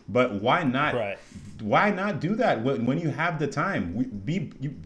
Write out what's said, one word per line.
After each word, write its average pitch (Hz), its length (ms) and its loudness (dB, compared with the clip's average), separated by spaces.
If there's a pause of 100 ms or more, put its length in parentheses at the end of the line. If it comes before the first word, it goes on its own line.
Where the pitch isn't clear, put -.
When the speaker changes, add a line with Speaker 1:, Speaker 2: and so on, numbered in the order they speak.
Speaker 1:
but 104 340 2
why 147 220 4
not? 135 300 2
Speaker 2:
Right. 104 240 -2 (440)
Speaker 1:
Why 139 280 4
not 190 320 -2
do 180 140 0
that 185 280 2
when, 123 220 0
when 139 140 2
you 165 100 -2
have 156 300 -2
the 147 80 0
time? 143 480 -2
We, 127 100 0
be, 131 460 -4 (100)
you 147 140 -6 (100)